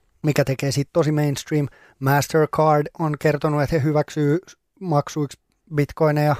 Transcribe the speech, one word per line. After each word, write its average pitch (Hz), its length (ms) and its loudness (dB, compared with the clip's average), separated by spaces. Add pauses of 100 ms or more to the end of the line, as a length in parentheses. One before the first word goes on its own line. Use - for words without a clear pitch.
(240)
mikä 147 220 2
tekee 139 260 -4
siitä 139 220 -2
tosi 156 180 2
mainstream. 147 560 -2 (320)
Mastercard 147 880 2 (120)
on 151 200 -2
kertonut, 147 420 0
että 143 140 0
he 143 80 0
hyväksyy 151 560 0 (400)
maksuiksi 147 600 -4 (360)
bitcoineja. 151 640 2